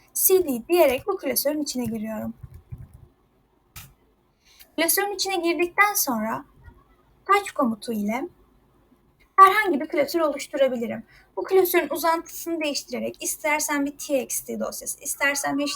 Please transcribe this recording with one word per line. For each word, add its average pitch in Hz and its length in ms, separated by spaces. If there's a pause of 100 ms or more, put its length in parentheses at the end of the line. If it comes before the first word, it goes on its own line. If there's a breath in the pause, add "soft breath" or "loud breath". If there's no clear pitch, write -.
(140)
C 370 300
D 254 240
diyerek 311 400
bu 381 100
klasörün 294 460
içine 254 220
giriyorum. 220 480 (2500 soft breath)
Klasörün 359 400
içine 381 200
girdikten 349 600
sonra 233 500 (800)
touch 392 260
komutu 233 420
ile 220 340 (1120)
herhangi 381 420
bir 311 60
klasör 330 320
oluşturabilirim. 254 840 (320 soft breath)
Bu 359 80
klasörün 359 460
uzantısını 330 720
değiştirerek 247 600
istersen 302 600
bir 285 120
T 269 260
X - 200
T 226 160
dosyası, - 440
istersen 285 560
H 285 60 (100)